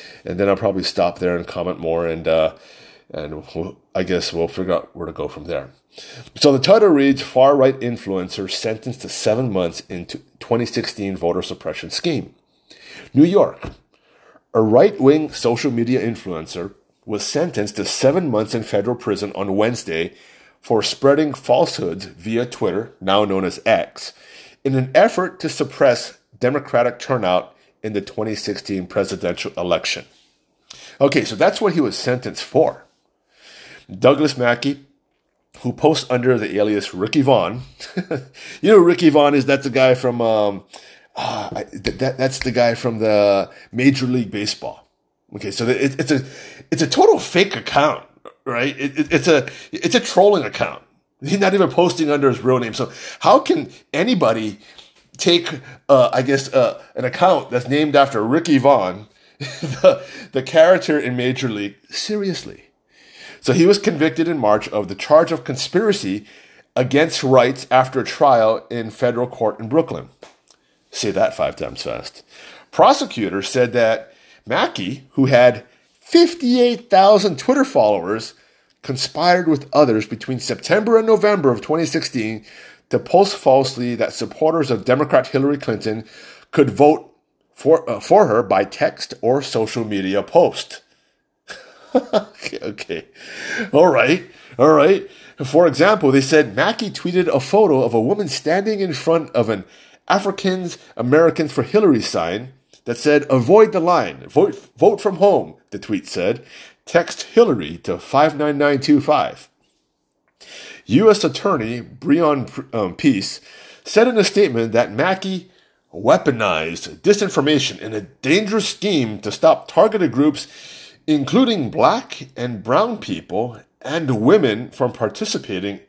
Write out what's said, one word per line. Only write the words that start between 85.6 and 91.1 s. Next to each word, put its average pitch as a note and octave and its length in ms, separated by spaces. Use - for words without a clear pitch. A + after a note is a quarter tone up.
could C3+ 200
vote D3 440
for, - 360
uh, G#2 120
for G3 260
her A#2 160
by G2 220
text - 560
or B2+ 200
social A2+ 440
media G2 360
post. - 640
<laughs> - 40